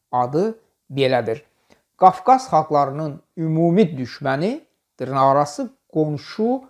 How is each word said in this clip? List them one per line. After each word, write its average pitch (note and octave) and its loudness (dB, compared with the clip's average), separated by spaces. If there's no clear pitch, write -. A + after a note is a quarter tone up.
adı C#3+ 0
belədir. B2+ 0
Qafqaz B3 4
xalqlarının D3 -2
ümumi E3+ 2
düşməni C#3 -4
dırnaqarası C3+ 0
qonşu G#3+ -2